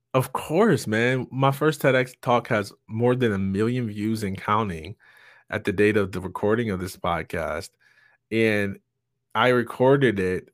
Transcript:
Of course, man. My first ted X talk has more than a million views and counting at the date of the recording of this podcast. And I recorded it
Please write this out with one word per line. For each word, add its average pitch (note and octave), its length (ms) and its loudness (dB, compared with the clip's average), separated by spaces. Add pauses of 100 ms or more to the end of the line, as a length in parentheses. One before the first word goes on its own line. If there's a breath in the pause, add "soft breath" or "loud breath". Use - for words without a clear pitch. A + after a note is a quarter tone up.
(120)
Of C3 200 0
course, F3 540 2
man. A#2+ 440 0
My C3+ 220 2
first D3+ 280 0
ted C3+ 140 4
X B2+ 260 0
talk A#2+ 280 0
has G#2 240 -2 (160)
more A#2+ 260 0
than B2 180 0
a G2 60 -2
million G#2+ 480 -2
views G#2+ 360 -4
and F#2+ 180 -4
counting G2+ 560 -2 (540 soft breath)
at - 140 -6
the G#2 80 0
date G#2 260 4
of G2 140 -2
the F#2 80 -6
recording G#2 500 -2
of F#2 100 -4
this F2+ 160 -8
podcast. D#2+ 720 -6 (600 soft breath)
And G#2 500 0 (540)
I A2+ 160 4
recorded B2+ 680 2
it F#2 340 -2